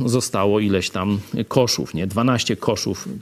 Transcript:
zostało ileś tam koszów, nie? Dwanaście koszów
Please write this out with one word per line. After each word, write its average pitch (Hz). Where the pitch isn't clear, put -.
zostało 107
ileś 98
tam 101
koszów, 120
nie? 87
Dwanaście 113
koszów 104